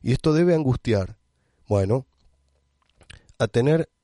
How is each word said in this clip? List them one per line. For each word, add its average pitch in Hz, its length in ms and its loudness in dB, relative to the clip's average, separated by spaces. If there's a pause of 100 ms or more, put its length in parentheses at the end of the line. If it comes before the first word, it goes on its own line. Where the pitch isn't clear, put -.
y 117 120 -2
esto 156 200 0
debe 175 220 2
angustiar. 123 600 -2 (500)
Bueno, 104 400 0 (1300)
a 117 100 -2
tener 147 420 0 (140)